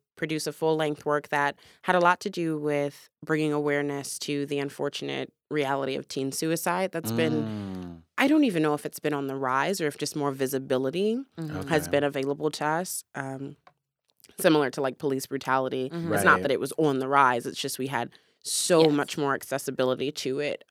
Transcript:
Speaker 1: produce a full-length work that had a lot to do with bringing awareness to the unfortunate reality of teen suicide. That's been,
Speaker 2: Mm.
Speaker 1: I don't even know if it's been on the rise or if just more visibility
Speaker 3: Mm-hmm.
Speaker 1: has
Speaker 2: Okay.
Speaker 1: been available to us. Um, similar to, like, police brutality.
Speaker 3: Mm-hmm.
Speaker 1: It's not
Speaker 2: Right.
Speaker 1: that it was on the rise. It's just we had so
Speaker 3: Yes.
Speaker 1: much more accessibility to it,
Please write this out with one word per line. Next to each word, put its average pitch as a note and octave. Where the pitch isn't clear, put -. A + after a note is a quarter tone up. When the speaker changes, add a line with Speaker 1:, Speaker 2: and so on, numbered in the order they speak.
Speaker 1:
produce D#3
a D3+
full-length D#3
work D3
that C#3+
had F#3
a F3+
lot F3
to G#3
do E3
with D3
bringing D#3
awareness C#3+
to C#3+
the C#3+
unfortunate C#3
reality C#3
of C#3
teen C3+
suicide. E3+
That's D#3
been, D#3
Speaker 2:
Mm. F#2+
Speaker 1:
I C4
don't D4+
even F#3
know D3+
if D3
it's -
been D3+
on C#3
the C3+
rise C3+
or D#3+
if C#3+
just -
more C#3+
visibility C3+
Speaker 3:
Mm-hmm. D3+
Speaker 1:
has D#3
Speaker 2:
Okay. D3+
Speaker 1:
been C#3+
available C#3+
to D3+
us. E3
Um, C#3
similar D3+
to, D3+
like, C3
police C3+
brutality. C3
Speaker 3:
Mm-hmm. E3+
Speaker 1:
It's G3+
not E3+
Speaker 2:
Right. -
Speaker 1:
that C#3
it A#2+
was C3+
on D3
the C3
rise. C3
It's -
just -
we C3
had B2
so -
Speaker 3:
Yes. D3+
Speaker 1:
much C#3+
more C#3
accessibility C3
to C#3
it, D3